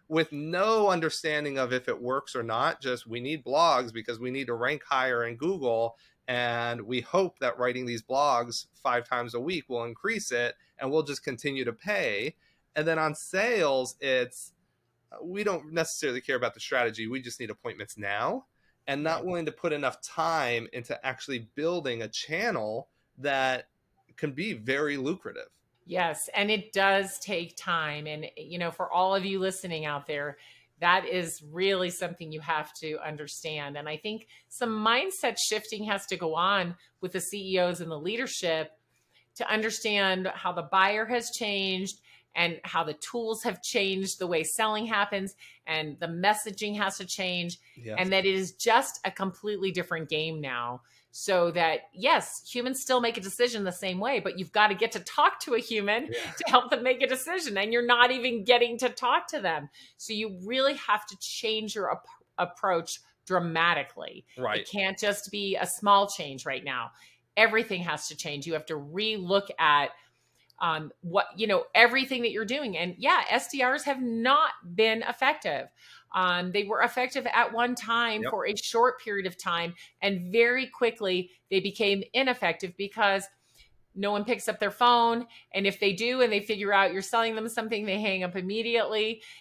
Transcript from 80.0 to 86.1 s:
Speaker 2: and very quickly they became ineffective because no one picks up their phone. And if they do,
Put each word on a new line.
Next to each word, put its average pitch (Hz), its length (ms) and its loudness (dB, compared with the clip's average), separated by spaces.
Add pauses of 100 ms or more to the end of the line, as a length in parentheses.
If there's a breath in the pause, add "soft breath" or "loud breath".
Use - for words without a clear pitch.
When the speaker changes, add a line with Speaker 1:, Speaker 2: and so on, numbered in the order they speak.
Speaker 2:
and 180 300 0
very 240 380 4
quickly 202 640 0 (180 loud breath)
they 196 80 2
became 196 540 0
ineffective 208 640 0
because 202 500 2 (720 soft breath)
no 202 160 0
one 208 120 0
picks 220 220 -2
up 214 140 -4
their 202 100 0
phone. 233 560 4 (240 loud breath)
And 196 160 0
if 190 140 0
they 202 120 4
do, 233 280 0